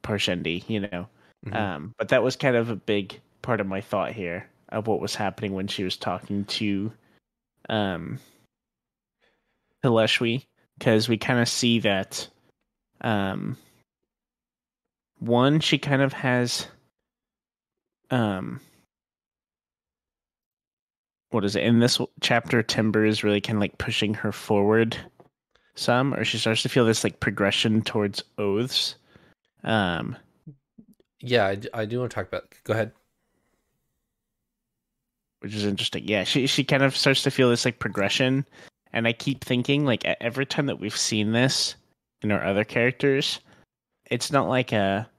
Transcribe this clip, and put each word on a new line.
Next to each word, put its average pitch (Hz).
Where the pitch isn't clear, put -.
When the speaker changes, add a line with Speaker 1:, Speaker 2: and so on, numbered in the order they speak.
Speaker 1:
Parshendi, 90
you 107
know. 101
Speaker 2:
Mm-hmm. 107
Speaker 1:
Um, 95
but 110
that 123
was 127
kind 131
of 117
a 113
big 101
part 117
of 98
my 95
thought 95
here 87
of 110
what 101
was 101
happening 98
when 95
she 101
was 92
talking 101
to, 104
um, 98
to 127
Leshwi, 113
'cause 110
we 113
kinda 120
see 117
that, 98
um, 101
one, 123
she 151
kind 139
of 135
has, 123
um, 104
what 101
is 101
it? 76
In 117
this 117
w-, -
chapter, 117
Timber 107
is 107
really 104
kinda, 107
like, 101
pushing 107
her 101
forward 110
some, 127
or -
she 113
starts 110
to -
feel 123
this, 113
like, -
progression 104
towards 101
oaths. 104
Um, 92
Speaker 2:
Yeah, 120
I 98
d-, 107
I 113
do 117
wanna 123
talk 98
about, -
go 110
ahead. 110
Speaker 1:
Which 101
is 104
interesting. -
Yeah, 98
she, 135
she 180
kind 139
of 135
starts -
to 139
feel 127
this, 120
like, 120
progression, 127
and 113
I 117
keep -
thinking, 143
like, 117
e-, -
every 131
time 143
that 101
we've 104
seen 107
this 127
in 104
our 101
other 101
characters, 135
it's -
not 135
like 127
a 101